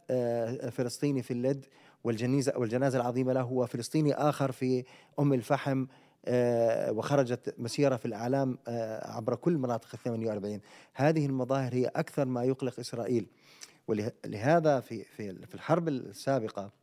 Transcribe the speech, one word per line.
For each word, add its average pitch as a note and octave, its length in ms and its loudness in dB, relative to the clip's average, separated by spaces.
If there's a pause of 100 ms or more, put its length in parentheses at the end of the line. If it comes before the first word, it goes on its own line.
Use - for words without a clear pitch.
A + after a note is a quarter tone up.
(100)
آه، A#2+ 600 0
فلسطيني C3 520 -2
في - 80 -10
اللد C3 360 0 (380)
والجنيزة، B2 520 2
والجنازة B2+ 440 2
العظيمة B2 320 0
له C3 80 2
هو B2 260 0
فلسطيني C#3 480 0
آخر C#3 380 0
في B2+ 320 0 (340)
أم C#3+ 140 4
الفحم، C3+ 540 0 (380)
آه، A#2 680 4
وخرجت B2 680 0
مسيرة B2+ 380 2
في - 80 -8
الأعلام، B2 540 0 (100)
آه، A2+ 440 -6
عبر G#2+ 220 -2
كل F3 240 2
مناطق A#2+ 360 -2
الثمانية A2+ 340 -4
وأربعين. G#2 320 -4 (340)
هذه D3+ 320 2
المظاهر C3 480 0
هي B2+ 120 2
أكثر - 380 -2
ما B2 200 0
يقلق C3 360 -2
إسرائيل. A#2 460 -2 (600)
وله-، A2 240 0 (140)
لهذا C#3 540 2
في، A2+ 240 -10
في، G2 420 -12
في - 80 -18
الحرب D#3+ 340 0
السابقة A2 840 -4 (120)